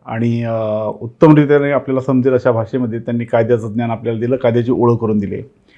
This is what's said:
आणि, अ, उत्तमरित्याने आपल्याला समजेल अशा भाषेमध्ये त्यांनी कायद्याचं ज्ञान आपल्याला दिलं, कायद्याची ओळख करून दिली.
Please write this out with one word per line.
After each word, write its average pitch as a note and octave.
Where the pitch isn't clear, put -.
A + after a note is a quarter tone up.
आणि, A#2
अ, A2
उत्तमरित्याने C#3+
आपल्याला C3
समजेल B2+
अशा B2
भाषेमध्ये A2+
त्यांनी A#2
कायद्याचं A2+
ज्ञान A#2
आपल्याला A2+
दिलं, A#2+
कायद्याची A#2+
ओळख A#2+
करून A2
दिली. F#2+